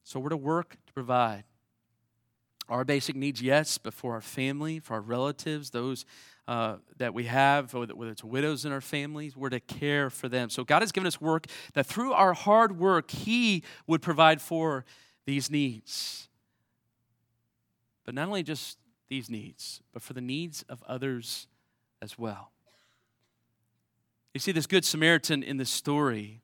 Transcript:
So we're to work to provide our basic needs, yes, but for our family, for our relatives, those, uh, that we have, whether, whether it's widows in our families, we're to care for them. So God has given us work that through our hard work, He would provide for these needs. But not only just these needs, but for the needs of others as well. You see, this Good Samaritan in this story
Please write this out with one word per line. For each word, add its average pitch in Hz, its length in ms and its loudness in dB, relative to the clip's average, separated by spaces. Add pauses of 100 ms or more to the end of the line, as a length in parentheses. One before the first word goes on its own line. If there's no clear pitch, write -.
So - 160 -10
we're 139 100 -4
to 160 80 -2
work 160 480 -2
to - 80 -20
provide 120 500 0 (1300)
our 127 160 -2
basic 139 300 0
needs, 131 260 -4
yes, 143 360 4
but - 160 -10
for 120 200 -8
our 110 80 -8
family, 143 580 -4
for 120 140 -8
our 110 80 -4
relatives, 135 720 -4
those, 123 340 -4 (420)
uh, 113 300 -2 (200)
that 117 160 -2
we 117 120 -4
have, 135 480 4
whether, 120 200 -6
whether 113 180 -8
it's 107 120 -14
widows 135 420 -2
in 147 60 -4
our 135 100 -4
families, 147 540 -8
we're 131 140 -6
to 123 100 -2
care 143 500 -2
for - 200 -8
them. 123 200 -2
So 127 140 -6
God 151 180 6
has 214 100 0
given 185 160 0
us - 120 -2
work 156 280 0 (260)
that 139 120 2
through 247 280 -2
our 185 200 8
hard 208 440 6
work, 180 340 4
He 214 520 2 (220)
would 160 160 4
provide 160 400 6
for 160 440 -2 (400)
these 139 260 -2
needs. - 800 -4 (1800)
But 123 100 -10
not 151 120 -2
only 196 160 -2
just 147 340 -8 (320)
these 131 200 -6
needs, - 520 -12 (120)
but 117 80 -14
for - 120 -16
the 123 80 -8
needs 147 480 -6
of 123 180 -16
others 127 600 -6 (540)
as 107 160 -14
well. 104 340 -10 (1800)
You 139 60 -8
see, 196 140 -2
this 160 140 0
Good 185 180 4
Samaritan 160 580 4
in 139 140 -4
this 127 120 -2
story 117 760 -2